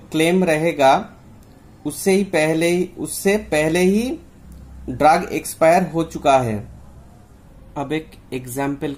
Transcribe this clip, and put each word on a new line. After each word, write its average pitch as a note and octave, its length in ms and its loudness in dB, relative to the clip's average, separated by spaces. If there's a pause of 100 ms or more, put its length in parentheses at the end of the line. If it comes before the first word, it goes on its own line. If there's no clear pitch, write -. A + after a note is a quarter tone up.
(120)
claim E3+ 320 2
रहेगा D3+ 480 2 (920)
उससे F#3+ 260 -2
ही G3 140 4
पहले D#3+ 420 2
ही, F3 160 0 (140)
उससे G3 380 -2
पहले D#3+ 440 0
ही G3+ 280 2 (800)
drug D3+ 440 2
expire E3 580 2
हो E3 140 -2
चुका D3 340 2
है। A#2 180 -2 (1200)
अब C#3 160 -6
एक D#3 180 -6 (220)
example C#3 640 -6